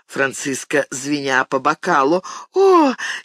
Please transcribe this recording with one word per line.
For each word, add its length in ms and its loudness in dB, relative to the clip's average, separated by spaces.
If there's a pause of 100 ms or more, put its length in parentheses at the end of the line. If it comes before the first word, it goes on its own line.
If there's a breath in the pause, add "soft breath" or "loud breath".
Франциско, 840 -4
звеня 560 -2
по 140 -2
бокалу: 640 0 (320 loud breath)
«О, 400 4 (300 loud breath)